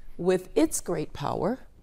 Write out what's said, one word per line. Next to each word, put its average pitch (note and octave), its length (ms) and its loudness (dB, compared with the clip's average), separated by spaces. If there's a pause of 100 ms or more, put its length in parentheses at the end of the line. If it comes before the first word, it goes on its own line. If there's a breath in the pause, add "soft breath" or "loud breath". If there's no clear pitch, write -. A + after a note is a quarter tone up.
(160)
with F#3 380 2
its D#4+ 260 4
great D#3 320 -4
power, C#3 540 -2 (160)